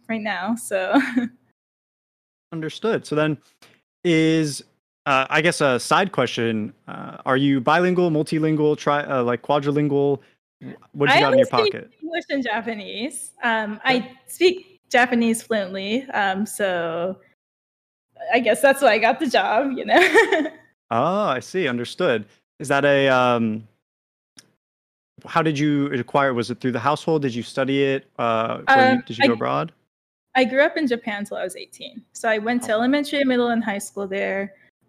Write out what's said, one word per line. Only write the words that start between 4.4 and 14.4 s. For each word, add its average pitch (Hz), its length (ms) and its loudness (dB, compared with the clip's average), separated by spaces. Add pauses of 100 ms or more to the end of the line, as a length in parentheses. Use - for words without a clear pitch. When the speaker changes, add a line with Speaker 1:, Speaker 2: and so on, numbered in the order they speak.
Speaker 2:
uh, 131 220 2
I 151 120 2
guess 165 200 2
a 131 200 2
side 180 320 2
question, 113 600 -2 (140)
uh, - 300 -16 (100)
are 131 100 2
you 139 240 2
bilingual, 175 520 2
multilingual, 151 680 0
tri-, 147 240 0
uh, 139 220 -2
like, 120 180 -2
quadrilingual? 143 760 0 (720)
What 143 160 0
do 262 40 6
you 302 60 6
Speaker 1:
I - 20 4
Speaker 2:
got - 120 2
in - 80 4
your - 40 6
Speaker 1:
only - 0 -
speak - 60 -10
Speaker 2:
pocket? - 400 0 (100)
Speaker 1:
English 330 300 -8
and 277 140 -4
Japanese. 214 880 -8 (100)
Um, 220 420 -2
Speaker 2:
Okay. 262 120 2
Speaker 1:
I - 200 -8 (120)
speak - 520 -2 (100)